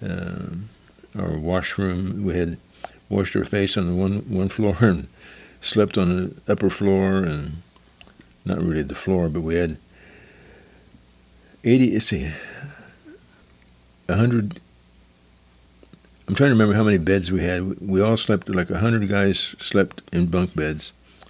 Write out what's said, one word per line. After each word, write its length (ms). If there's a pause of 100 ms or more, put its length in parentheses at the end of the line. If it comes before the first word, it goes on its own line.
Um, 640 (480)
our 220
washroom, 840
we 120
had 220 (500)
washed 280
our 80
face 320
on 100
the 80
one, 240 (100)
one 200
floor 300
<laughs> 20
and 260 (540)
slept 360
on 200
the 360
upper 180
floor, 520
and 400 (840)
not 140
really 240
the 140
floor, 320
but 140
we 120
had 220 (1900)
eighty, 280
let's 140
see, 240 (1800)
a 80
hundred, 440 (1700)
I'm 60
trying 160
to 40
remember 200
how 100
many 140
beds 340
we 100
had. 200
We, 180
we 200
all 160
slept, 320
like, 220
a 80
hundred 300
guys 500
slept 440 (100)
in 140
bunk 300
beds 360 (380)